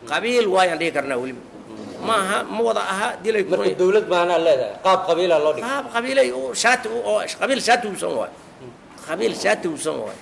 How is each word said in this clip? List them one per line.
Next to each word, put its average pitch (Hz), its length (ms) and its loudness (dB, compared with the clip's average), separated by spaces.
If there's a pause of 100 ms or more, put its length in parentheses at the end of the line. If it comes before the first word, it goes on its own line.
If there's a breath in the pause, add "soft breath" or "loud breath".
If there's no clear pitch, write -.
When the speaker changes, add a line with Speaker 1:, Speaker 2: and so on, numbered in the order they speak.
Speaker 1:
Qabiil 220 380 2
waayaan 180 320 2
dhihi 165 120 0
karnaa 135 260 -2
weliba. 123 240 -8 (640)
Ma 220 120 0
aha, 196 260 0
ma 202 200 -6
wada 220 200 2
aha, 190 260 -2
haddii - 220 -4
Ilaahay 214 140 2
ku 139 60 -4
Speaker 2:
Marka 190 140 2
Speaker 1:
roon 190 60 2
yahay. 190 100 -4
Speaker 2:
dowlad 190 300 4
maana 175 280 2
leedahay, 127 460 2
qaab 185 220 4
qabiila 170 340 2
loo 151 140 2
dhigay. 233 160 -6
Speaker 1:
Qaab 277 240 -4
qabiilay 254 380 2
u 254 100 -4 (120)
shaati 240 340 2
u, 226 180 -4
oo 208 140 2 (180)
qabiil 240 240 0
shaati 233 260 4
uusan 175 240 -4
waay. 110 200 -4 (760)
Qabiil 190 300 -2
shaati 208 320 0
uusan 151 320 -4
waay. 104 220 -8